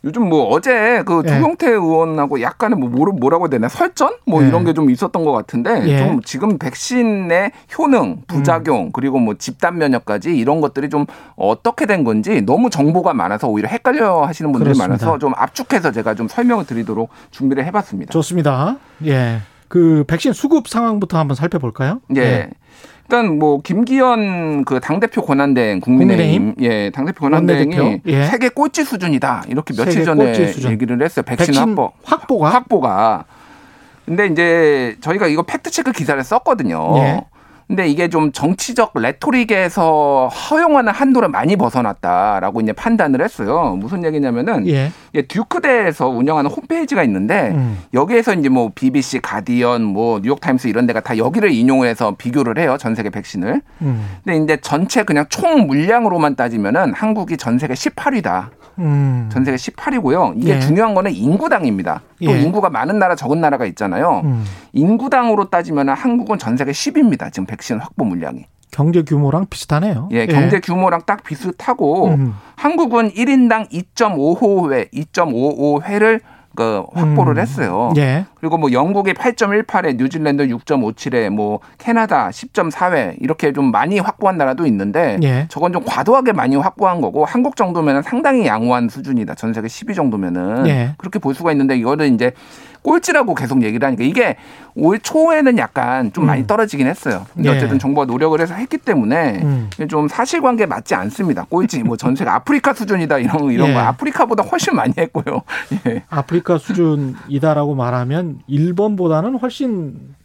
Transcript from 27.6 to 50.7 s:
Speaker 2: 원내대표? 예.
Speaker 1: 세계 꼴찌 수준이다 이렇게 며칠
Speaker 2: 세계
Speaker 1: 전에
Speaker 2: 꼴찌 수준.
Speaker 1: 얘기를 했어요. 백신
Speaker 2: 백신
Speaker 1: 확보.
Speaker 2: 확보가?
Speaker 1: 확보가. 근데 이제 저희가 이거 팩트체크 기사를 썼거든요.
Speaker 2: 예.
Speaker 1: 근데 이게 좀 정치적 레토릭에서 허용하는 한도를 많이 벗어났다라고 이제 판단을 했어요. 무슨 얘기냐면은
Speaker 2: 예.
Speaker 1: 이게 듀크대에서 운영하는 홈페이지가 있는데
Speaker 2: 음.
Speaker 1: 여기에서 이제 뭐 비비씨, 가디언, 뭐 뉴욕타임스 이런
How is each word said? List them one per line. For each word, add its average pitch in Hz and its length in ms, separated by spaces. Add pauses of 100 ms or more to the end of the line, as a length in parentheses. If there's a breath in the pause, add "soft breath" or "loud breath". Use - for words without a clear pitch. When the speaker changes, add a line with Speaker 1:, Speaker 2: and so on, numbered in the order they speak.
Speaker 2:
원내대표? 104 240 (100)
예. 139 140
Speaker 1:
세계 240 240
꼴찌 302 340
수준이다 147 640
이렇게 139 260
며칠 170 200
Speaker 2:
세계 160 100
Speaker 1:
전에 151 220
Speaker 2:
꼴찌 120 260
수준. 127 200
Speaker 1:
얘기를 120 300
했어요. 151 220
백신 131 220
Speaker 2:
백신 135 240
Speaker 1:
확보. 151 240 (100)
Speaker 2:
확보가? 214 460
Speaker 1:
확보가. 113 760 (840 loud breath)
근데 196 220
이제 156 720
저희가 175 280
이거 151 160
팩트체크 277 500
기사를 139 280
썼거든요. 120 760
Speaker 2:
예. 143 240 (460 soft breath)
Speaker 1:
근데 190 220
이게 170 180
좀 156 240
정치적 214 640
레토릭에서 160 1300
허용하는 285 640
한도를 262 340
많이 190 300
벗어났다라고 101 1040
이제 107 100
판단을 151 500
했어요. 131 580
무슨 165 260
얘기냐면은 156 600
Speaker 2:
예. 143 240 (220 loud breath)
Speaker 1:
이게 139 140
듀크대에서 220 800
운영하는 135 420
홈페이지가 302 540
있는데 131 500
Speaker 2:
음. 123 240 (160)
Speaker 1:
여기에서 214 400
이제 143 160
뭐 120 240
비비씨, 131 460
가디언, 120 640
뭐 107 360
뉴욕타임스 127 480
이런 117 200